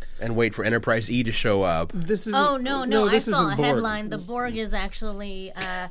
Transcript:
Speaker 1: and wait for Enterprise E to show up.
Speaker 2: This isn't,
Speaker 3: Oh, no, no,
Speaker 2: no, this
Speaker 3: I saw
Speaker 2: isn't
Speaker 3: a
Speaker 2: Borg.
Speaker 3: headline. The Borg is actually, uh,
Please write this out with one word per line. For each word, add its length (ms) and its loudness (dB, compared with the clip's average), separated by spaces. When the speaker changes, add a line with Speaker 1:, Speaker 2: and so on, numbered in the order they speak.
Speaker 1:
and 160 -2
wait 180 2
for 100 -2
Enterprise 460 0
E 120 2
to 100 0
show 300 4
up. 320 2
Speaker 2:
This 320 0
isn't, 140 2
Speaker 3:
Oh, 160 4
no, 280 -2
no, 200 4
Speaker 2:
no, 40 4
this 200 2
Speaker 3:
I 40 2
saw 60 2
Speaker 2:
isn't 40 0
Speaker 3:
a 40 -2
Speaker 2:
Borg. 120 2
Speaker 3:
headline. 420 0
The 80 -6
Borg 380 -6
is 160 -2
actually, 840 -4
uh, 340 -6